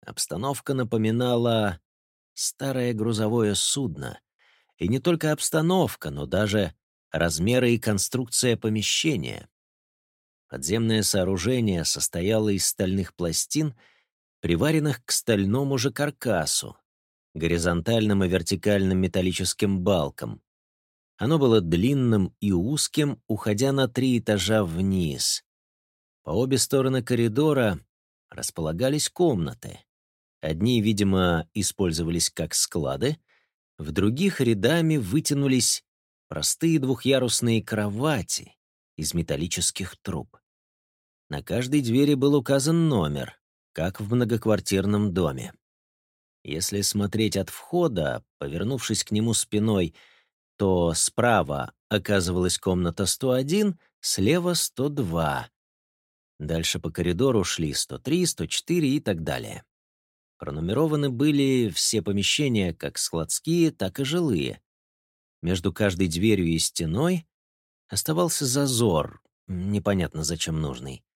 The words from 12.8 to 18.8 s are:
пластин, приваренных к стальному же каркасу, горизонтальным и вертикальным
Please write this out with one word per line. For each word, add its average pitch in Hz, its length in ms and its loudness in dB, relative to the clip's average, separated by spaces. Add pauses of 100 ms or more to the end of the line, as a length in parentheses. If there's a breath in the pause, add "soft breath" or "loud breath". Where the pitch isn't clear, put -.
пластин, 123 600 -2 (680 soft breath)
приваренных 143 640 0
к - 80 -4
стальному 117 640 0
же 127 160 0
каркасу, 117 840 -2 (560)
горизонтальным 87 880 2
и 90 40 2
вертикальным 95 680 0